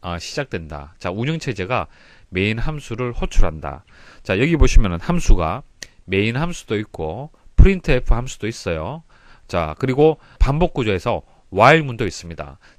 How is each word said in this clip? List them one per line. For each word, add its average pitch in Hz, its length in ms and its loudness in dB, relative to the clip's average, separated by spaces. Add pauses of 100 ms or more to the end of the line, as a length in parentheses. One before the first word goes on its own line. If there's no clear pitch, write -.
아, 87 180 -8
시작된다. 80 800 -12
자, 92 100 -8
운영체제가 113 800 -6 (420)
메인 104 300 -2
함수를 123 540 -6
호출한다. 76 720 0 (380)
자, 95 160 -2
여기 160 160 0
보시면은 117 440 6
함수가 104 640 2 (420)
메인 101 300 -2
함수도 151 420 -6
있고 101 540 -8 (240)
프린트에프 165 580 4
함수도 120 340 -8
있어요. 101 560 -8 (440)
자, 80 320 -4
그리고 147 400 2 (200)
반복 160 340 2
구조에서 107 480 -2 (320)
while문도 123 520 4
있습니다. 80 540 -12 (200)